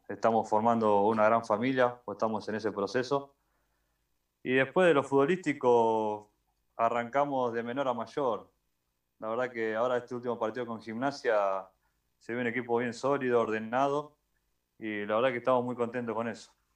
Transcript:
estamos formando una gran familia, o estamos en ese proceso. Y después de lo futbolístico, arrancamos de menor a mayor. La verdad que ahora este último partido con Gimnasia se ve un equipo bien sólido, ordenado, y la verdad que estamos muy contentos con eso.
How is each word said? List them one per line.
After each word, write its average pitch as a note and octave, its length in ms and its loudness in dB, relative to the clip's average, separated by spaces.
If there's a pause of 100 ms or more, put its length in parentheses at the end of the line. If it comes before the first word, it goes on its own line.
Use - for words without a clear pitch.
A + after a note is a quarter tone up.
estamos A2 400 0
formando A2 540 4
una G#2+ 220 4
gran A2+ 200 4
familia, B2 600 0
o G#2 80 -8
estamos A2 360 -4
en G#2+ 60 -4
ese G#2+ 160 -2
proceso. B2 640 -2 (1040)
Y B2+ 120 -2
después C3+ 340 4
de D#3+ 80 6
lo C3+ 80 4
futbolístico, B2 1300 2 (460)
arrancamos A#2+ 760 0
de A#2 80 -4
menor B2+ 280 -4
a B2 40 0
mayor. A2+ 560 -4 (720)
La A2 100 -6
verdad B2 220 -2
que A2+ 240 -2
ahora B2 220 0
este A#2+ 180 -8
último A#2+ 240 -4
partido A2+ 260 -4
con A2+ 160 -8
Gimnasia A2 840 -2 (500)
se - 160 -10
ve B2 80 -4
un B2 60 -2
equipo A#2+ 300 -2
bien A#2+ 160 -2
sólido, C3 480 2
ordenado, B2+ 760 -2 (640)
y G#2+ 260 -4
la G#2+ 100 0
verdad B2+ 160 2
que A#2+ 60 -4
estamos A#2+ 260 2
muy B2 120 -6
contentos A#2 400 -4
con A#2 120 -4
eso. - 240 -10 (240)